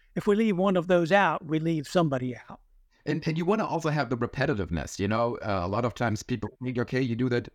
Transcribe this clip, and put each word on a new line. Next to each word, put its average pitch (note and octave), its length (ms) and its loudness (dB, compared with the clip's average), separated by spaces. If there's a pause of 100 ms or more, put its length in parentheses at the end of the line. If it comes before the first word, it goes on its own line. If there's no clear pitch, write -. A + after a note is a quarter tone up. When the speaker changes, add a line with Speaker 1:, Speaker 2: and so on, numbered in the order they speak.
(160)
Speaker 1:
if F3+ 100 -4
we G#3 80 6
leave G#3+ 220 2
one F#3+ 200 2
of F3 120 -2
those F3 240 4
out, F#3 340 4
we D#3 140 0
leave D#3+ 260 -2
somebody C3 500 0 (120)
out. - 120 -16 (460)
Speaker 2:
And, D3+ 200 -2
and D#3+ 100 0
you E3+ 80 0
wanna G3+ 220 2
also D#3 240 -2
have D3 180 0
the B2+ 80 -2
repetitiveness, A2+ 840 -2
you G2 100 0
know? A#2 340 0
Uh, G2 220 -2
a F2 40 -2
lot G#2+ 160 0
of A#2 100 -2
times A2 280 -2
people A2 260 -4 (140)
think, B2 160 -4
"Okay, B2+ 240 0
you A#2 120 0
do B2 140 0
that." A#2+ 260 -2